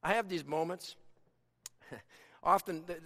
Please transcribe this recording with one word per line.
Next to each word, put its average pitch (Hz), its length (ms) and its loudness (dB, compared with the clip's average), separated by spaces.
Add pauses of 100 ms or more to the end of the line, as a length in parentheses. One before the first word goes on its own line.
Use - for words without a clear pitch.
I 170 120 4
have 226 140 2
these 170 160 -2
moments. 165 500 -2 (960)
<laughs> 127 60 -10 (460)
Often, 175 420 4
th-, 175 220 -8